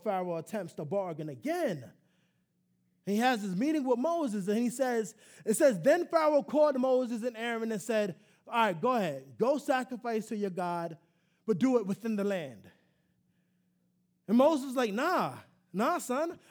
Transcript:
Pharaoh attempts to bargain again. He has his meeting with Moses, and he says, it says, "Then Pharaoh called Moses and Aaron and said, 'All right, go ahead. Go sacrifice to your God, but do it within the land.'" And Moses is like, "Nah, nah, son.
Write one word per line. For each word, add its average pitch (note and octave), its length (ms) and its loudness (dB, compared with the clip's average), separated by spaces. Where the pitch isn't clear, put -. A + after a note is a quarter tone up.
Pharaoh F#3 320 -2
attempts F3 380 -8
to D#3 100 -8
bargain D#3+ 420 -4
again. F3+ 560 -4
He G3+ 120 0
has A#3+ 240 2
his F#3 160 -4
meeting D4 260 0
with B3 160 0
Moses, C4 480 -2
and G#3 100 0
he A#3+ 120 0
says, A#3+ 440 -2
it A3 140 0
says, B3 240 4
"Then E4 260 4
Pharaoh D4+ 360 4
called D4 360 2
Moses B3 440 0
and A#3+ 120 -6
Aaron A3+ 380 -4
and G3+ 80 -4
said, G#3 340 0
'All - 60 -8
right, G#3 280 2
go B3+ 120 2
ahead. C#3 440 -2
Go C4 200 2
sacrifice B3 720 -2
to A3+ 100 -6
your G3+ 120 -2
God, E3+ 480 -4
but G#3+ 120 2
do B3 200 4
it G#3+ 80 2
within G#3 300 -4
the G3+ 80 -2
land.'" D3+ 480 -6
And A3 80 4
Moses C#4 320 4
is B3+ 80 -6
like, A3+ 160 0
"Nah, B3 400 0
nah, C4+ 240 0
son. C4+ 420 -4